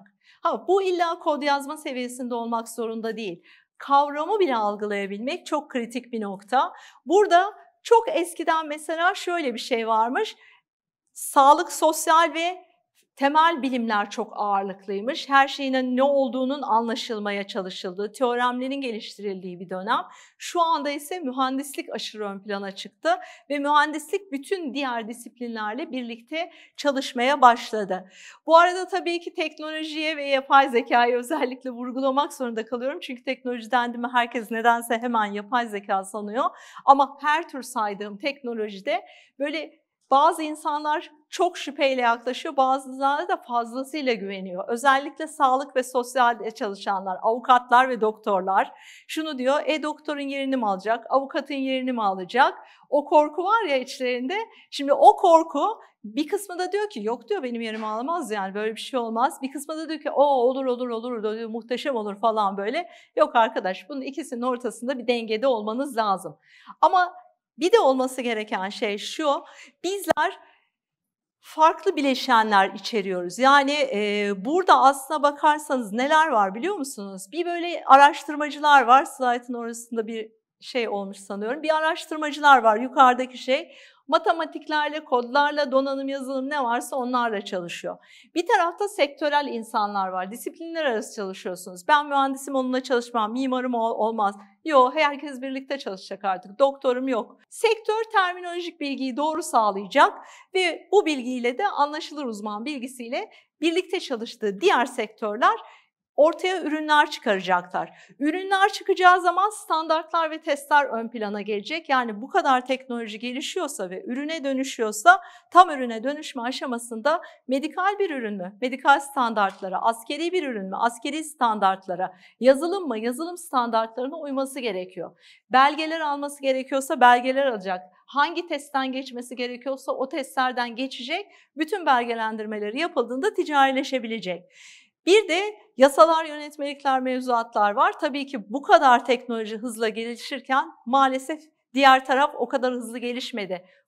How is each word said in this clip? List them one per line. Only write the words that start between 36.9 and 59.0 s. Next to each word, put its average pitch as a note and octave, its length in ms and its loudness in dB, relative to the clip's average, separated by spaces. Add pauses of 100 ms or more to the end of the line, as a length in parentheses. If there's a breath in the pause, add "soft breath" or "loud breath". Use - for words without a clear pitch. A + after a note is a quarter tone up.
her D#4 280 -2
tür C4 140 -12
saydığım G#3 540 -6
teknolojide A#3+ 880 -6 (340 loud breath)
böyle D4+ 420 -6 (300)
bazı D#4 320 4
insanlar D4+ 680 -4 (180)
çok F4+ 280 -2
şüpheyle C4+ 440 -2
yaklaşıyor, B3+ 560 -2
bazıları C#4 680 0
da F#4+ 100 -2
fazlasıyla B3+ 760 -4
güveniyor. F#3+ 540 -8
Özellikle C#4 600 0
sağlık C#4 480 0
ve B3+ 80 2
sosyalde A#3+ 680 0
çalışanlar, G3 680 -4
avukatlar B3 680 4
ve A#3+ 120 -2
doktorlar G#3+ 680 0 (360 loud breath)
şunu D#4 300 -6
diyor, C4 280 2
"E, D4+ 180 -2
doktorun D4+ 380 -6
yerini C#4 360 -4
mi A3 100 -2
alacak, G3+ 420 -2
avukatın C#4 440 -2
yerini C4 400 -2
mi A#3 100 -2
alacak?" G3+ 540 2 (320 loud breath)
O C#4+ 160 0
korku D4+ 380 4
var A4 200 2
ya C#4+ 140 0
içlerinde. B3+ 600 -4 (340 soft breath)
Şimdi C#4 220 0
o F4+ 220 10
korku E4 640 4 (220 loud breath)
bir A#3 240 -6
kısmı F4+ 320 -6
da F4+ 120 -2
diyor G#4 180 -2
ki, G#3+ 140 -10
"Yok," A#3+ 260 -6
diyor, G4 140 -4
"benim A#3+ 180 -6
yerimi A3 240 -8
alamaz A#3+ 460 -4
yani, F#3+ 220 -4
böyle G#3+ 220 -4
bir A3 60 -14
şey - 180 -6
olmaz." A#3 420 -2